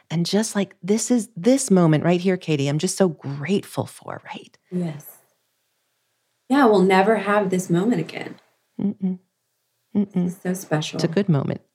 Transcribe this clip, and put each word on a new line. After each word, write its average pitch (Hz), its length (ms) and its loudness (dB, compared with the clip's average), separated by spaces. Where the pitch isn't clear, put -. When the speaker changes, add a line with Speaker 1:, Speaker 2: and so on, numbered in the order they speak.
Speaker 1:
And 170 140 0
just, 214 300 -2
like, 196 280 -4
this 208 280 0
is, 240 260 0
this 240 340 2
moment 165 320 4
right 175 180 2
here, 185 180 0
Katie, 143 300 -2
I'm 147 100 -2
just 185 180 -4
so 190 140 2
grateful 143 720 -6
for, - 400 -14
right? - 320 -18
Speaker 2:
Yes. 165 340 -6
Yeah, 277 160 4
we'll 214 160 6
never 190 360 4
have 202 340 0
this 185 180 -2
moment 185 320 0
again. - 360 -10
Speaker 1:
Mm-mm. 185 380 -4
Mm-mm. 190 320 -2
Speaker 2:
It's 175 140 -8
so 185 140 -4
special. 156 420 -6
Speaker 1:
It's 165 80 -2
a 170 40 0
good 196 200 -2
moment. - 320 0